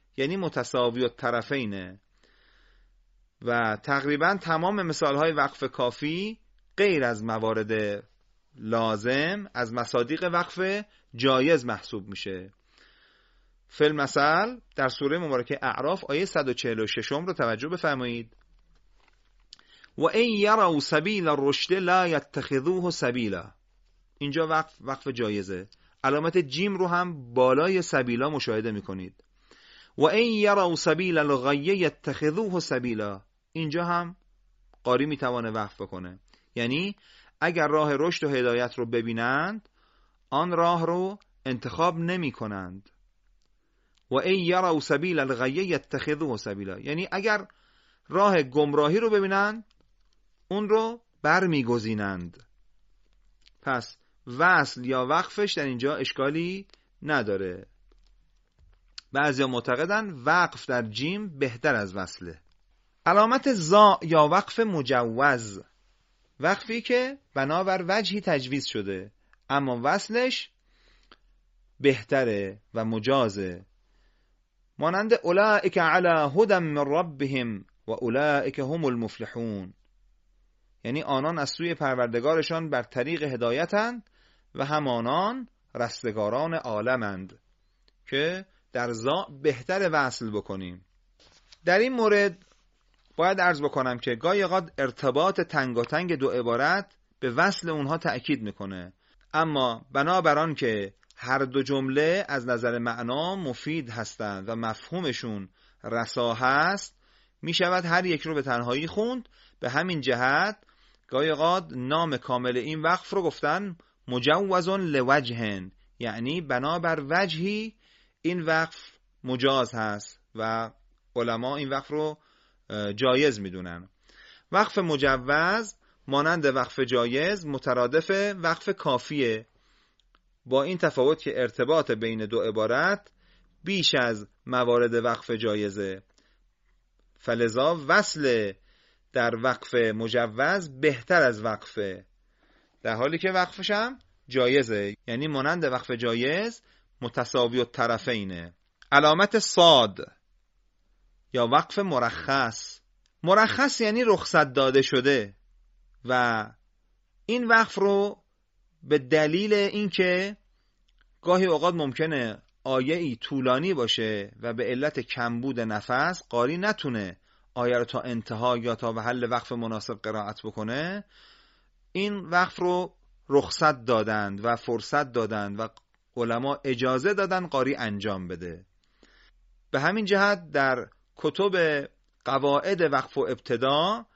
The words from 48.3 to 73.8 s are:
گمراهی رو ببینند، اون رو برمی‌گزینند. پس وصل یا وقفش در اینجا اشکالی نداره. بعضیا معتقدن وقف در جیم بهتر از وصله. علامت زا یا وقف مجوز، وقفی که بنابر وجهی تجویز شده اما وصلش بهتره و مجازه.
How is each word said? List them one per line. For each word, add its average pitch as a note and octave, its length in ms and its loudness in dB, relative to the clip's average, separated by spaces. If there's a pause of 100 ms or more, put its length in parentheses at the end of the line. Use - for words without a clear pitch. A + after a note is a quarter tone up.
گمراهی D3 560 4
رو A3+ 100 2
ببینند، G3+ 540 2 (840)
اون G3+ 220 -2
رو A3+ 320 2 (200)
برمی‌گزینند. A2+ 1200 0 (1200)
پس B2+ 360 -4 (300)
وصل C#3 580 2
یا B2+ 200 0
وقفش F#3 480 -2
در D3 120 -2
اینجا C3+ 300 -2
اشکالی E3 720 -4 (360)
نداره. G2+ 640 -2 (1500)
بعضیا C#3 340 2
معتقدن D#3 600 -2
وقف D#3 560 0
در B2 160 -2
جیم D3 580 -6
بهتر C3 360 0
از G2 200 -4
وصله. F2 440 -10 (680)
علامت A3+ 480 4
زا G3 480 8
یا D#3 260 6
وقف F#3 320 0
مجوز، B2 1040 0 (760)
وقفی G3+ 420 -2
که B3+ 360 0 (160)
بنابر F3 540 0
وجهی G3 340 0
تجویز C#3 440 -2
شده G2 460 -6 (380)
اما C3+ 340 0
وصلش G#3+ 640 -2 (1300)
بهتره A2 800 0 (140)
و A2+ 120 -4
مجازه. G#2+ 800 0 (1120)